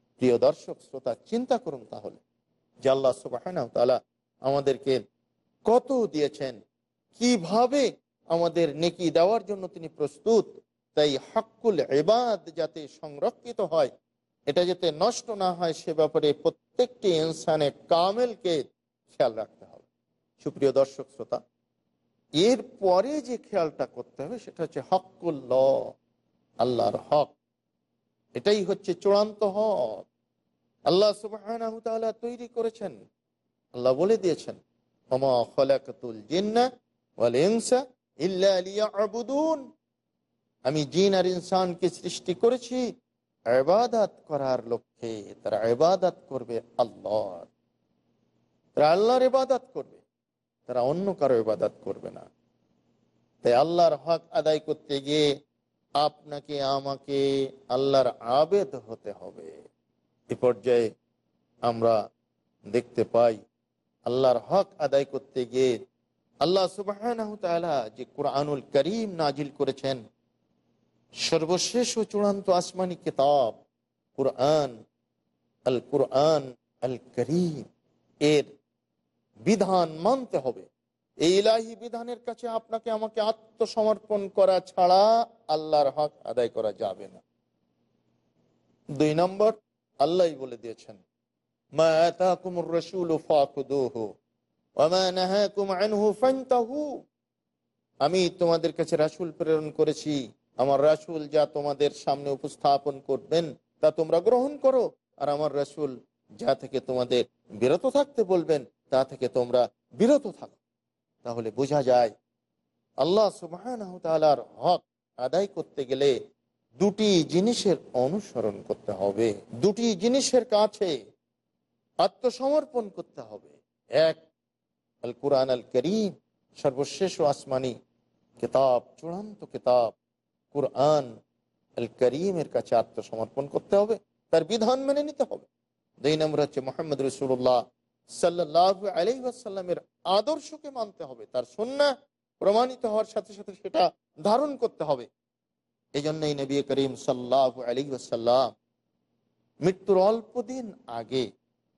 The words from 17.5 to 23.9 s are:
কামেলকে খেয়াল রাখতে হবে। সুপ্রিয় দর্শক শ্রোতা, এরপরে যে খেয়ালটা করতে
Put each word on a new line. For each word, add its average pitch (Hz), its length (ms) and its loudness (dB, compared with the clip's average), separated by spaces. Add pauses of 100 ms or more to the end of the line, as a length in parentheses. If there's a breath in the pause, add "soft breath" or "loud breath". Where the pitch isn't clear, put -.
কামেলকে 185 720 0 (440)
খেয়াল 123 260 0
রাখতে 107 320 -10
হবে। 87 180 -20 (600)
সুপ্রিয় 139 280 0
দর্শক 135 340 0 (100)
শ্রোতা, 123 260 -8 (920)
এরপরে 208 880 2
যে 240 160 -8
খেয়ালটা 160 480 -4
করতে - 380 -14